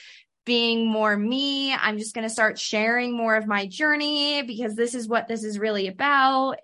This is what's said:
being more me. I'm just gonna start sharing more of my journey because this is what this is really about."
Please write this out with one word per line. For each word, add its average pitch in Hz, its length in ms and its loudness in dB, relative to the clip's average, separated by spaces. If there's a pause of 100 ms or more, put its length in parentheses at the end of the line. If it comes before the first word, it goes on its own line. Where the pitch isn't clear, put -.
(440)
being 233 420 2
more 214 300 2
me. 269 560 0
I'm 214 240 -2
just 220 180 -8
gonna 220 140 -4
start 220 300 0
sharing 240 580 0
more 226 200 2
of 214 100 0
my 202 200 0
journey 294 760 0
because 226 320 -6
this 240 200 -2
is 233 140 -6
what 226 180 0
this 226 160 -4
is 214 160 -6
really 202 300 0
about." 269 760 2